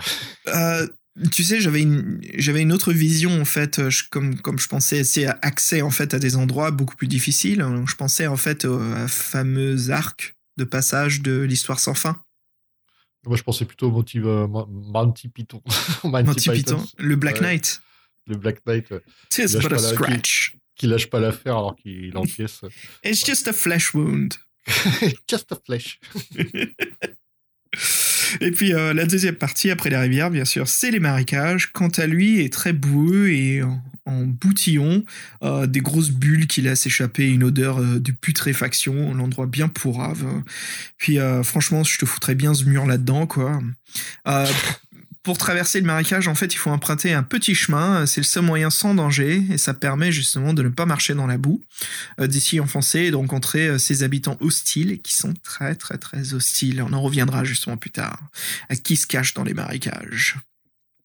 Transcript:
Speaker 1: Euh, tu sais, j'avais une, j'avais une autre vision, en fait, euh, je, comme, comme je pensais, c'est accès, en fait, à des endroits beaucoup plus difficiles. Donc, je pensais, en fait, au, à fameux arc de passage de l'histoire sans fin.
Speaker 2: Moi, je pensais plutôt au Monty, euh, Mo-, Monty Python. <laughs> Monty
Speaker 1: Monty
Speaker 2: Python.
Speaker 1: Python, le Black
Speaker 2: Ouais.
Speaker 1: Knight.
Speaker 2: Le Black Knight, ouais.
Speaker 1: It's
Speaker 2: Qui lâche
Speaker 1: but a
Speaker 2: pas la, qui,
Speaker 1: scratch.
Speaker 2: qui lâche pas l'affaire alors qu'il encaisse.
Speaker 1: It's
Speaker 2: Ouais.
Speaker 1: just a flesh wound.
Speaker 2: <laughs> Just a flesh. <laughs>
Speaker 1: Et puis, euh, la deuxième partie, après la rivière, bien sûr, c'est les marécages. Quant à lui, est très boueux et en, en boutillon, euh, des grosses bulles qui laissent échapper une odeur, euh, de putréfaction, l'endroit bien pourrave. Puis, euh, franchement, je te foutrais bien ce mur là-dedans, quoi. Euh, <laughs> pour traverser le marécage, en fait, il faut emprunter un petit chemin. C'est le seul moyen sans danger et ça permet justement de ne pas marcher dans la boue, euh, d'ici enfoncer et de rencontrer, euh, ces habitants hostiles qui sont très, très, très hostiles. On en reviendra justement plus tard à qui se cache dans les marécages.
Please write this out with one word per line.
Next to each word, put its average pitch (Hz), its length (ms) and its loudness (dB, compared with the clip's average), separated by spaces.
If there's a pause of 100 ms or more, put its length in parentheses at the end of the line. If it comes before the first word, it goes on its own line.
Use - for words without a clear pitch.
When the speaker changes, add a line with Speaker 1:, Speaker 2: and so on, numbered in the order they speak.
(480)
Speaker 1:
Euh, 165 380 0 (440)
tu - 140 0
sais, 214 160 2
j'avais 156 220 2
une, 151 380 0 (160)
j'avais 147 260 0
une 160 100 4
autre 190 200 2
vision, 160 480 2
en 147 40 2
fait, 147 340 -2
euh, 139 120 0
je, - 200 0
comme, 139 300 -4
comme 135 180 -4
je - 100 -2
pensais, 139 360 0
c'est 139 220 2 (180)
accès, 147 380 0
en 147 80 0
fait, 143 240 -2
à 139 40 0
des 131 180 0
endroits 131 340 2
beaucoup 139 260 -2
plus 127 120 -4
difficiles. 143 500 0
Donc, 127 300 -2
je - 80 -4
pensais, 143 300 0
en 139 100 0
fait, 151 280 -2
au, 127 160 0
à 113 280 -4
fameux 131 840 -2
arc - 440 -6 (220)
de 135 80 -4
passage 139 580 0
de 131 200 0
l'histoire 135 360 -2
sans 139 160 0
fin. 160 260 -2 (1040)
Speaker 2:
Moi, 120 100 0
je 117 80 0
pensais 117 220 -2
plutôt - 220 -2
au - 40 2
Monty, 117 260 0
euh, 107 300 2
Mo-, 107 180 -6
Monty 104 600 -2
Python. 117 340 -16 (200)
<laughs> - 220 -4
Monty 127 220 2
Speaker 1:
Monty 143 240 2
Speaker 2:
Python. 139 300 0
Speaker 1:
Python, - 60 -8 (120)
le 147 180 2
Black 143 200 0
Speaker 2:
Ouais. - 60 0
Speaker 1:
Knight. 175 380 -2 (460)
Speaker 2:
Le 107 100 -6
Black 107 300 -4
Knight, 117 240 -2
ouais. 92 120 -10 (280)
Speaker 1:
It's - 60 -2
Speaker 2:
Qui 262 60 0
lâche 110 200 2
Speaker 1:
but 139 40 0
a - 100 -2
Speaker 2:
pas 113 60 2
la, 113 60 0
qui, 113 60 0
Speaker 1:
scratch. - 600 0 (200)
Speaker 2:
qui - 100 -2
lâche 113 240 0
pas 123 100 0
l'affaire 113 360 -2
alors 101 200 -2
qu'il 92 400 -12
encaisse. 101 440 -6 (440)
Speaker 1:
It's 214 180 0
Speaker 2:
Ouais. - 40 -2
Speaker 1:
just 269 220 -2
a 220 40 -2
flesh 170 420 0
wound. 143 400 0 (300)
Speaker 2:
<laughs> - 640 0
Just - 220 -4
a - 60 -8 (100)
flesh. 120 320 -6 (380)
<laughs> - 40 -4 (2000)
Speaker 1:
Et 175 100 2
puis, 190 220 2
euh, 156 220 2
la 160 120 2
deuxième 185 280 2
partie, 170 360 0
après 170 200 -2
la 135 100 2
rivière, 131 300 2
bien 147 140 0
sûr, 131 240 -2
c'est - 220 2
les 220 100 2
marécages. 147 720 2
Quant 175 160 2
à 165 180 2
lui, 190 340 6
est 139 120 0
très - 200 0
boueux 156 580 4
et 135 320 2
en, 127 200 -2 (240)
en 127 180 -2
boutillon, 160 800 2 (380)
euh, 139 240 0
des 135 140 0
grosses 151 300 2
bulles 147 360 4
qui 147 160 0
laissent 131 240 2
échapper 131 420 2
une 127 160 6
odeur, 131 360 2
euh, 123 180 2
de 123 140 0
putréfaction, 139 1000 -2
l'endroit 127 320 -2
bien 135 220 0
pourrave. 139 560 -4 (720)
Puis, 147 220 2
euh, 131 240 2
franchement, 156 420 2
je - 140 0
te - 80 0
foutrais - 280 0
bien 147 200 4
ce 139 100 2
mur 139 220 4
là-dedans, 131 400 2
quoi. 143 340 0 (680)
Euh, 139 220 2
<laughs> 139 60 0 (680)
pour 180 160 -2
traverser 175 400 0
le 190 80 2
marécage, 165 400 2
en 160 80 2
fait, 180 180 0
il - 40 -2
faut - 140 -2
emprunter 151 420 0
un 143 100 2
petit 208 320 0
chemin. 160 520 2
C'est - 140 2
le 143 40 -2
seul - 180 2
moyen 156 280 4
sans 202 220 2
danger 151 600 4
et 160 40 2
ça 143 160 0
permet 143 380 0
justement 143 420 0
de 147 120 2
ne 127 40 4
pas 127 160 0
marcher 147 300 0
dans 135 140 0
la 123 100 0
boue, 143 240 0 (580)
euh, - 60 0
d'ici 139 320 0
enfoncer 147 440 0
et 175 100 2
de - 40 2
rencontrer, 135 520 0
euh, 139 100 2
ces 135 240 0
habitants 135 380 -2
hostiles 160 600 0
qui - 140 -4
sont - 180 -2 (120)
très, 143 320 -6
très, - 200 -10
très 135 380 -8
hostiles. 131 480 0
On 123 100 -2
en 139 80 0
reviendra 135 440 0
justement 120 320 -4
plus - 160 -14
tard - 260 -8 (500)
à 131 60 -4
qui 151 220 0
se 143 100 2
cache 127 260 0
dans - 120 -6
les - 100 -4
marécages. - 840 -4 (680)